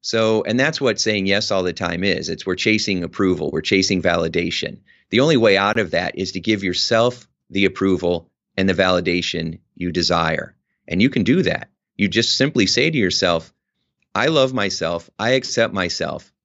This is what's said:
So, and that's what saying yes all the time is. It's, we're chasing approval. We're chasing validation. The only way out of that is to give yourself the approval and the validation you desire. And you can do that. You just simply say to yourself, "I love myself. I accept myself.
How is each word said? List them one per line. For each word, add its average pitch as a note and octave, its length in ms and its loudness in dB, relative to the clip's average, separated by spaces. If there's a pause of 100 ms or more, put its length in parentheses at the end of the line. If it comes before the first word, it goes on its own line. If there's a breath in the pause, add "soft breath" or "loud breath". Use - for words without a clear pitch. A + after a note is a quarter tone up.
So, A2 420 0
and A2+ 140 -2
that's D3 220 0
what A#2 200 0
saying G#2 260 0
yes G2 240 0
all F#2+ 120 0
the F2+ 100 -2
time E2+ 320 -4
is. D#2+ 240 0
It's, - 180 -8
we're F#2 80 -2
chasing G#2 500 0
approval. E2 480 0
We're D#2 80 -2
chasing F#2+ 420 2
validation. E2+ 760 -2 (320 soft breath)
The G#2+ 100 2
only D3+ 160 4
way A2 200 4
out G#2 220 2
of F#2 120 -2
that F2 280 -2
is F#2 140 -4
to F#2+ 80 -6
give G#2 240 0
yourself A2+ 640 0 (220)
the G2 160 2
approval F2 640 0 (260)
and F#2+ 120 2
the F#2+ 60 2
validation F2 840 0 (160)
you F2 180 -6
desire. E2 600 -2 (340)
And F2+ 140 2
you C3 80 4
can G#2+ 140 0
do D3 180 2
that. - 260 -4 (280)
You G2+ 120 0
just G#2+ 280 0
simply C3 300 2
say C#3 240 2
to D#3 80 -4
yourself, F2 540 0 (640)
"I A#2 140 0
love C3+ 260 2
myself. F2 640 -4
I A2 120 0
accept B2+ 440 -2
myself. E2+ 580 -6 (120)